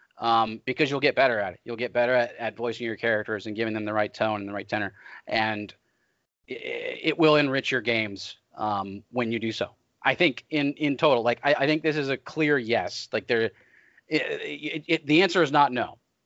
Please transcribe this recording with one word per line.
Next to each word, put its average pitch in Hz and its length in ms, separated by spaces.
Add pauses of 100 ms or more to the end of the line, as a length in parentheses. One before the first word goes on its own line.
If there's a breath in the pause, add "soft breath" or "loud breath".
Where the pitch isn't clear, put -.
(180)
Um, 113 480
because 131 240
you'll 139 100
get 139 160
better 123 240
at 92 140
it. - 100
You'll 117 120
get 120 160
better 120 220
at, 120 220
at 110 180
voicing 117 320
your 110 100
characters 107 500
and 107 100
giving 113 160
them 110 140
the 107 80
right 107 180
tone 107 280
and 101 80
the 101 40
right 98 160
tenor. 104 240 (340 loud breath)
And 110 460 (760)
i-, 127 40
it - 640
will 156 180
enrich 135 360
your 127 80
games, 110 560 (200)
um, 98 540
when 117 220
you 117 60
do 110 140
so. - 180 (320)
I 131 120
think 165 360
in, 143 240
in 143 220
total, 135 260
like, 117 200
I, 143 120
I 139 120
think 156 160
this 156 140
is 139 140
a 131 80
clear 147 400
yes. 110 540
Like, 107 140
there, 117 140
it, 110 120 (560 soft breath)
it, 151 800
it, 156 200
the 151 160
answer 180 200
is 139 80
not 143 220
no, 120 260 (280)